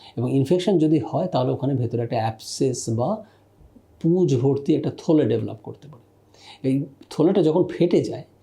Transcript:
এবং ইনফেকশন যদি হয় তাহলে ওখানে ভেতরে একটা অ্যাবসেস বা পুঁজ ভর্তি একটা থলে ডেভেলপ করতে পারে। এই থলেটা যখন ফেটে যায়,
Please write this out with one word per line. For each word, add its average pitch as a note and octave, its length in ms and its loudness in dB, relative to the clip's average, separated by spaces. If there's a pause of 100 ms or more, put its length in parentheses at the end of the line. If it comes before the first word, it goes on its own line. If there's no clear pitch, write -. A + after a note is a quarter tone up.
(160)
এবং B2 160 -2
ইনফেকশন F3+ 460 2
যদি D#3 200 4
হয় E3+ 280 -4
তাহলে C3 240 -2
ওখানে C3+ 240 -2
ভেতরে A#2+ 280 -2
একটা A#2 140 -4
অ্যাবসেস A#2+ 760 -4
বা C#3+ 340 -2 (760)
পুঁজ E3 360 2
ভর্তি C#3 380 0
একটা C3+ 240 -2
থলে D#3 260 2
ডেভেলপ A2 380 -2
করতে - 260 -18
পারে। - 140 -20 (640)
এই C#3 160 0 (260)
থলেটা F#3 320 2
যখন D#3+ 220 4
ফেটে - 400 2
যায়, - 200 -8 (180)